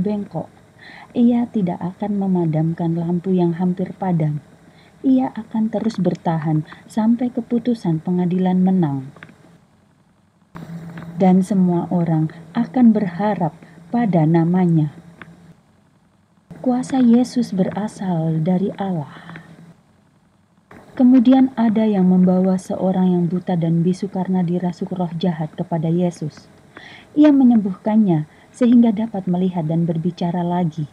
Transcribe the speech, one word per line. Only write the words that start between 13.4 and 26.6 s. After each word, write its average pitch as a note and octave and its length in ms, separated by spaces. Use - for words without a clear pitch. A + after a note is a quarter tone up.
pada F3+ 400
namanya. E3+ 640
Kuasa B3+ 400
Yesus A#3+ 560
berasal F3 880
dari F3+ 320
Allah. F3+ 640
Kemudian C4 640
ada A3 320
yang F#3+ 220
membawa F#3 500
seorang F#3 560
yang F3 140
buta F3+ 260
dan E3 240
bisu F#3 320
karena F#3 320
dirasuk F3+ 480
roh F3 240
jahat D#3+ 400
kepada E3 320
Yesus. E3+ 600